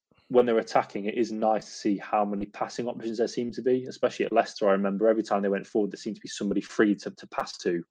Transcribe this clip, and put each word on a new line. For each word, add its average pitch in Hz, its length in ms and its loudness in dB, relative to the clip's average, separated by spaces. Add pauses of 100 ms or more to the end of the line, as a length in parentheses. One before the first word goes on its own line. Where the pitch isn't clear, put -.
(300)
when 123 160 6
they're 113 140 2
attacking, - 460 0
it 107 100 -4
is 110 180 0
nice 110 320 0
to - 60 -20
see 101 260 -2
how 107 260 0
many 101 220 -2
passing 117 420 -6
options 113 300 -6
there 113 100 2
seem 120 240 -4
to 113 100 -8
be, 127 280 2
especially - 360 -2
at - 60 -4
Leicester. 110 380 2
I - 20 8
remember 98 380 2
every 110 140 4
time 104 180 0
they 101 80 0
went 98 180 -2
forward, 104 240 0
there - 60 -12
seemed 107 180 -8
to - 60 -16
be - 80 -14
somebody 101 320 -2
free 104 340 2
to, - 160 -6
to - 160 -18
pass - 300 -8
to, 87 340 -2